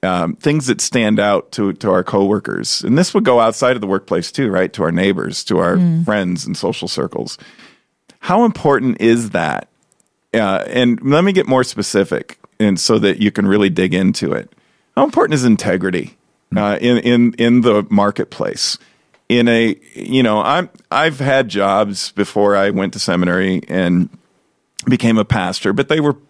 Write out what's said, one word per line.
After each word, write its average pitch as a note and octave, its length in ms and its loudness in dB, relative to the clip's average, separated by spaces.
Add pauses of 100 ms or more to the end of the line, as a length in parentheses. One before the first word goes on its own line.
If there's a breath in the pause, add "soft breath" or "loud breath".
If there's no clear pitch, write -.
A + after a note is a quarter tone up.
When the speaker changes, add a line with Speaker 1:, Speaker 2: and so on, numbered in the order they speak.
Speaker 1:
um, F2+ 320 -2
things D3 320 -2
that A#2 140 -2
stand A2 380 0
out G2+ 340 0
to, G2+ 200 -2
to - 160 -4
our F#2 140 2
coworkers. G2 800 -2
And B2 140 2
this F3+ 160 0
would G3 100 2
go B2 160 4
outside A#2 360 2
of A2+ 60 -8
the G#2 60 -6
workplace F#2+ 440 -2
too, C3 200 -2
right? F#2 220 0
To G2+ 100 -4
our D#2+ 80 0
neighbors, F2+ 540 -2
to - 140 0
our F2+ 180 2
Speaker 2:
Mm. E3+ 280 2
Speaker 1:
friends F#2 400 -2
and - 100 -8
social - 320 -6
circles. - 500 -6 (840 loud breath)
How G#3 260 0
important C3 560 0
is A#2 300 2
that? D#2 360 -4 (640)
Uh, G2+ 340 0
and A#2+ 340 0
let D3 220 2
me G3+ 80 2
get F#3 160 0
more C3 160 2
specific, - 760 -2 (220)
and G2+ 200 2
so A2 200 2
that G2+ 220 2
you G#2 100 2
can G2+ 160 0
really G2 220 4
dig F#2 240 0
into F#2 400 0
it. - 180 -8 (460)
How C#4 80 4
important - 300 0
is B2+ 100 0
integrity, F#2 720 0 (380)
uh, G#2 260 0
in, A#2+ 180 2
in, A#2+ 400 2
in A#2 220 4
the G#2+ 280 2
marketplace? - 880 -2 (500 soft breath)
In A#2+ 200 4
a, A2+ 280 2 (200)
you B2+ 260 -2
know, G#2+ 180 2
I'm, D3+ 300 0 (220)
I've D3 280 -2
had C3+ 300 0
jobs G2 600 -2
before G2+ 440 0
I G2 140 0
went F#2+ 240 -4
to - 60 -12
seminary F2+ 680 0
and F2+ 400 0 (800)
became A2+ 300 2
a G#2 80 0
pastor, F#2 480 -2
but C#3 160 -2
they D#3 100 0
were D3 140 0 (160)